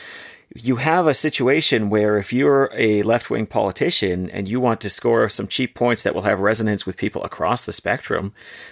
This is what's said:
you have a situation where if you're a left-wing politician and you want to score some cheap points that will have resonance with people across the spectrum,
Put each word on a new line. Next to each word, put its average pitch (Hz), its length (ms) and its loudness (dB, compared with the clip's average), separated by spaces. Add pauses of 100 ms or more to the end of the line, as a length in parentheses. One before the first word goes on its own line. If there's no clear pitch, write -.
(560)
you 120 200 0
have 160 320 2
a 139 80 4
situation 135 760 2
where 104 300 2
if 98 120 -8
you're 135 420 4
a 107 280 2
left-wing 113 460 0
politician 98 840 -2
and 98 180 -8
you 117 120 -2
want 117 220 0
to 104 80 -4
score 117 380 2
some 101 200 -2
cheap - 260 -4
points 120 300 0
that - 100 0
will 90 100 -4
have 101 180 2
resonance 107 440 0
with 92 100 -6
people - 280 -4
across - 420 -2
the - 60 -6
spectrum, - 600 -2 (380)